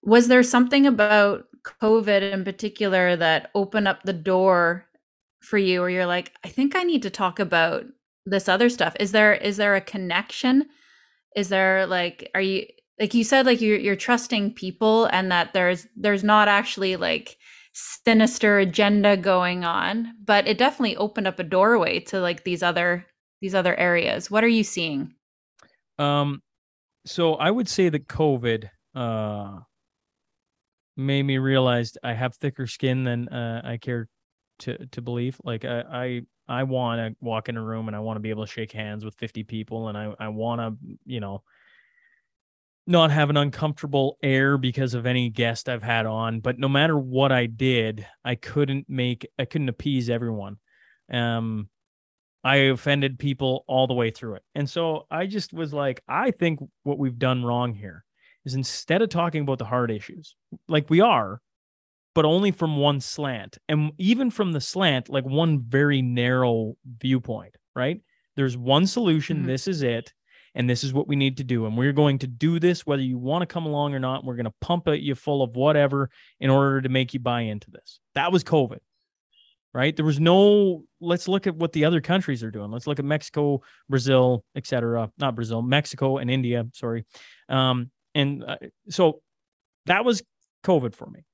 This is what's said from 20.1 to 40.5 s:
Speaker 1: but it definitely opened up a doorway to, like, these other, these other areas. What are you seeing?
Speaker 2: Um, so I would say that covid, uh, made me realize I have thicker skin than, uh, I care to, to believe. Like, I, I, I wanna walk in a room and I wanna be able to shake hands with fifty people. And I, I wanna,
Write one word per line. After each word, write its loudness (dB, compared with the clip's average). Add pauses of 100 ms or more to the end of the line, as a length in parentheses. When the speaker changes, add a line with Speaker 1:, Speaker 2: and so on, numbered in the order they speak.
Speaker 1:
but 4
it 0
definitely 0
opened -2
up -4
a -4
doorway 2
to, -6
like, -4
these -4
other, 0 (340)
these -6
other 2
areas. 0
What 2
are 4
you 2
seeing? -6 (840)
Speaker 2:
Um, 0 (640)
so 0
I 2
would -2
say 2
that -2
covid, 0 (240)
uh, -6 (1400)
made 0
me 0
realize 2
I -4
have -4
thicker -6
skin -2
than, -4
uh, -8
I -8
care -8 (520)
to, -12
to -14
believe. -8
Like, -8
I, -6
I, -8 (260)
I -4
wanna -4
walk -6
in -8
a -8
room -8
and -8
I -8
wanna -8
be -8
able -6
to -14
shake -12
hands -10
with -12
fifty -10
people. -8
And -8
I, -8
I -10
wanna, -6 (300)